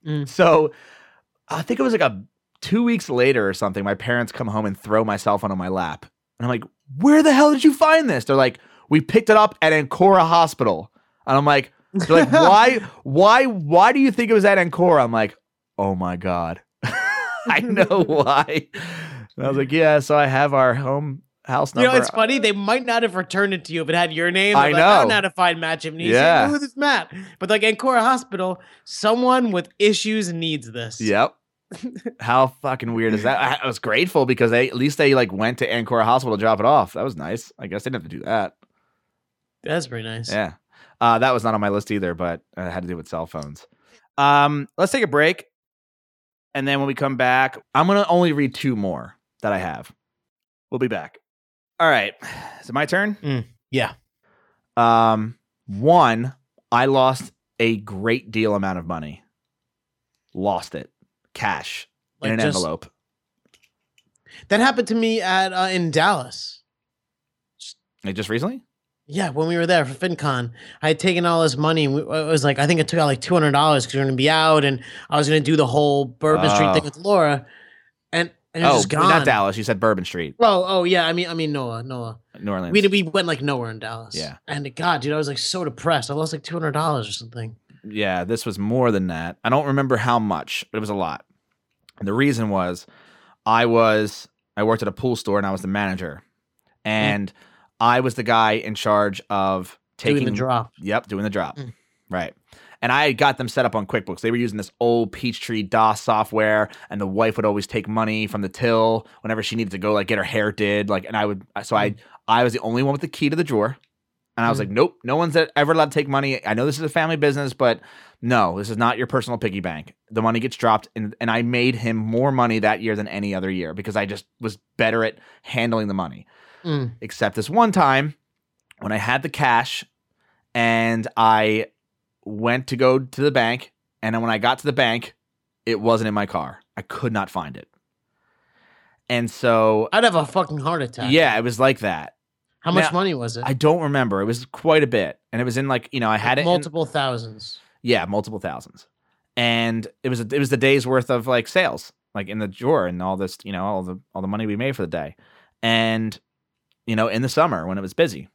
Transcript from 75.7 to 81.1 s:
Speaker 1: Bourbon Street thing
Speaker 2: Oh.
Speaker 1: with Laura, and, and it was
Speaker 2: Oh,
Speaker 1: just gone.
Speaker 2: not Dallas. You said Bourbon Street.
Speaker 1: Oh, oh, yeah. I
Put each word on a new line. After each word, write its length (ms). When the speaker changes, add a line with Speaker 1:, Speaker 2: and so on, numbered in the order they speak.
Speaker 1:
Bourbon 460
Street 240
thing 80
Speaker 2:
Oh. 20
Speaker 1:
with 140
Laura, 480
and, 180
and 120
it 20
was 80
Speaker 2:
Oh, 40
Speaker 1:
just 100
gone. 200
Speaker 2:
not 160
Dallas. 320
You 80
said 140
Bourbon 260
Street. 360
Speaker 1:
Oh, 260
oh, 180
yeah. 220
I 60